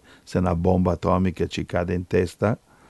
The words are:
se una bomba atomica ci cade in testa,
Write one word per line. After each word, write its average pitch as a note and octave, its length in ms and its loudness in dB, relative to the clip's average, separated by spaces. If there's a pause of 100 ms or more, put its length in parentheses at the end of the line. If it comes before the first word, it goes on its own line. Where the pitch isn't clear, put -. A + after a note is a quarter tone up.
(240)
se - 140 -4
una F#2 180 2
bomba F2+ 380 2
atomica F2+ 540 0
ci E2 180 -6
cade F2+ 280 -2
in F2+ 140 -4
testa, G#2 500 0 (320)